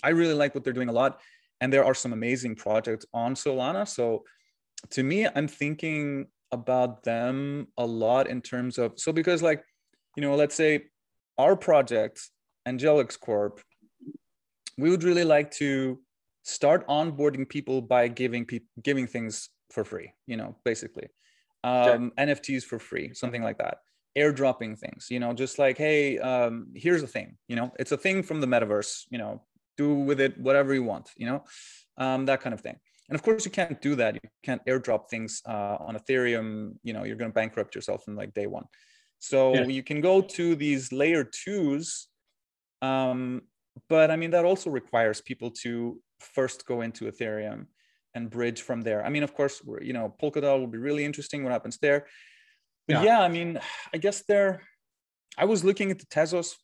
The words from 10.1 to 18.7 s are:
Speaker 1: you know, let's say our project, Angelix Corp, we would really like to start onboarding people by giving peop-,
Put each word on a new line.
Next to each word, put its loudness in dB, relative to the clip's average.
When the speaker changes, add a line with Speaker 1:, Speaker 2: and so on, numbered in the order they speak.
Speaker 1:
you -4
know, 2
let's 4
say 2
our 8
project, 2
Angelix 2
Corp, -2
we 2
would 4
really 4
like 4
to -2
start 2
onboarding 0
people -4
by 4
giving -2
peop-, -10